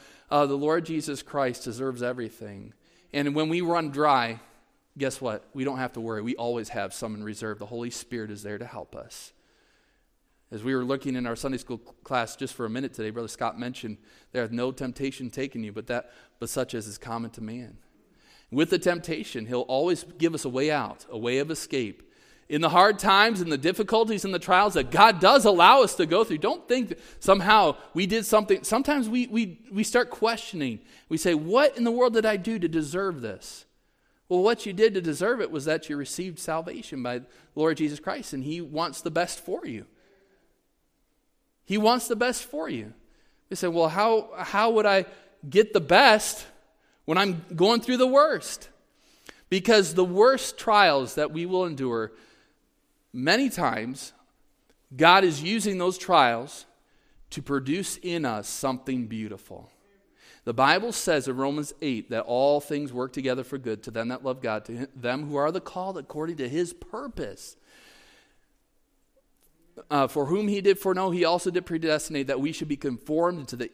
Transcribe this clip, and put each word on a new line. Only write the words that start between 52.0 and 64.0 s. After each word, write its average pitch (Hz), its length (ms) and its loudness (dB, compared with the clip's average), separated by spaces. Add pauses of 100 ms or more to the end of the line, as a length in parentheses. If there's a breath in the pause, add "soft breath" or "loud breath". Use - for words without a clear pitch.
many 185 380 0
times, 123 640 -4 (840)
God 170 280 8
is 156 200 0
using 196 340 -2
those 180 200 -2
trials 135 680 2 (640)
to 143 100 -10
produce 143 560 -4
in 170 280 -6
us 107 220 -4
something 127 580 -4
beautiful. 104 640 -12 (760 soft breath)
The 120 80 -4
Bible 160 380 4
says 147 380 0
in 127 80 -4
Romans 143 440 -4
eight 127 280 -4
that 113 140 -4
all 139 360 2
things 143 320 -6
work 123 220 -6
together 131 320 -4
for 139 120 -10
good 113 260 -8
to 117 80 -14
them 113 180 -6